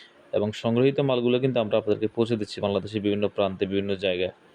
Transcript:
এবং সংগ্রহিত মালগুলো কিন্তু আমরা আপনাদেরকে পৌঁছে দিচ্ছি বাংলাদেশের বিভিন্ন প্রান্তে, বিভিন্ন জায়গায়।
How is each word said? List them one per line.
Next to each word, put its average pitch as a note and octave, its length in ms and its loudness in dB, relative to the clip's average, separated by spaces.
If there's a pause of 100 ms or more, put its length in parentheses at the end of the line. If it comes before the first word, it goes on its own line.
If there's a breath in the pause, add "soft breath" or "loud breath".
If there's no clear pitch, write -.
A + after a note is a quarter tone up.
(340 loud breath)
এবং G#2 180 0
সংগ্রহিত B2+ 480 2
মালগুলো B2 400 2
কিন্তু B2+ 200 0
আমরা A2 180 0
আপনাদেরকে G#2+ 300 0
পৌঁছে A#2 280 0
দিচ্ছি G#2 260 -6
বাংলাদেশের G2+ 400 -2
বিভিন্ন G#2 260 2
প্রান্তে, G2 380 0
বিভিন্ন G2 300 0
জায়গায়। F#2 360 -2 (240 loud breath)